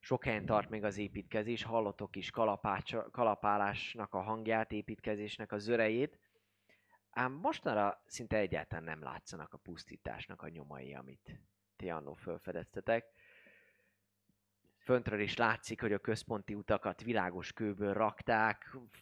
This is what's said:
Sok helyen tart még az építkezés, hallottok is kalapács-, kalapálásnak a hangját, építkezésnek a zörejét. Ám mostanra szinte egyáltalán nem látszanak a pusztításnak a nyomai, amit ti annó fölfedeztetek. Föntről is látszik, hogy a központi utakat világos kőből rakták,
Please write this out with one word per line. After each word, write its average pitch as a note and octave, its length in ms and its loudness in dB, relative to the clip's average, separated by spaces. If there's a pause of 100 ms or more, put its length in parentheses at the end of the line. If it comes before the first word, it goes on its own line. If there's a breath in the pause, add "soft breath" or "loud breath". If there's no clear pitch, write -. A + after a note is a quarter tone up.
Sok - 240 -2
helyen G#2+ 220 0
tart G#2+ 240 4
még G#2+ 140 -4
az G2+ 140 2
építkezés, G#2+ 640 -2
hallottok G#2+ 540 0
is F#2 140 -6
kalapács-, A2 800 2
kalapálásnak G#2 1040 2
a F#2+ 60 2
hangját, A2 520 0
építkezésnek G#2 800 -4
a G#2+ 60 -2
zörejét. A2+ 600 2 (920 soft breath)
Ám B2+ 220 0
mostanra C#3 720 2
szinte A2+ 300 -2
egyáltalán E2 480 0
nem D#2 180 -6
látszanak D2+ 520 -10
a D#2+ 40 -14
pusztításnak - 840 -12
a D#2+ 60 -10
nyomai, C#2+ 460 -12
amit C2 460 -16 (360)
ti F#2 140 -6
annó D2+ 240 -6
fölfedeztetek. F2+ 920 -2 (1700 soft breath)
Föntről A2+ 420 2
is G#2 160 0
látszik, A2+ 440 0
hogy A2 120 2
a G2+ 60 2
központi G#2+ 560 -2
utakat G2+ 480 0
világos F#2 500 0
kőből G2+ 400 0
rakták, A2 840 2 (260)